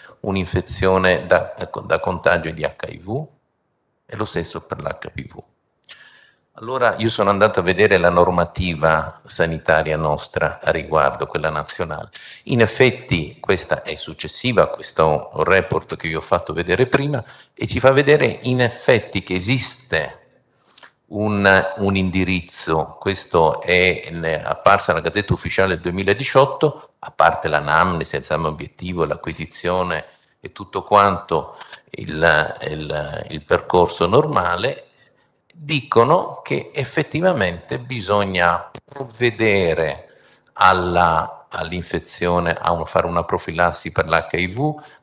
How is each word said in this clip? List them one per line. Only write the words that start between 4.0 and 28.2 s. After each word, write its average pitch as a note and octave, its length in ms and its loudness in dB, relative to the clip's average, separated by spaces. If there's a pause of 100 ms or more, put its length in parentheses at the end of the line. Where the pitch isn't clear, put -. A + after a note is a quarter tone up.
È - 100 -16
lo G#2 80 -4
stesso - 380 -6
per - 200 -10
l'H - 300 -10
P - 160 -12
V. - 160 -20 (1120)
Allora A#2+ 440 -2
io A2+ 120 0
sono G2+ 220 2
andato G2+ 280 2
a F2+ 40 0
vedere F#2+ 340 4
la F2 140 4
normativa E2+ 1120 0
sanitaria D#2+ 720 0
nostra D2+ 680 -4
a - 80 0
riguardo, D#2 560 0
quella D#2 220 -4
nazionale. D#2 600 -6 (320)
In A#2 180 2
effetti - 800 2
questa F2+ 400 -2
è D#2 140 -8
successiva F2 680 -2
a - 40 2
questo - 640 0 (120)
report E2 540 0
che - 100 -8
vi D#2+ 80 -4
ho D#2 60 -6
fatto - 320 -2
vedere F2 320 0
prima, C3+ 360 -6 (320)
e - 140 -8
ci B2+ 140 -4
fa C3 100 6
vedere C#3 520 2
in B2+ 180 0
effetti A#2 600 0
che - 120 -6
esiste F2+ 840 -4 (840)
un, G2+ 720 4
un G2+ 180 2
indirizzo. F2+ 1040 -2
Questo E2+ 600 2
è F2+ 500 2
ne-, E2 320 -4
apparsa - 500 2
nella D#2+ 100 -2
Gazzetta F#2+ 300 0
Ufficiale F#2+ 400 0
del E2 80 -6
duemiladiciotto, G#2+ 1080 0 (100)
a - 120 -16
parte E2 360 2
l'anamnesi, D#2 680 0
l'esame D#2 320 -4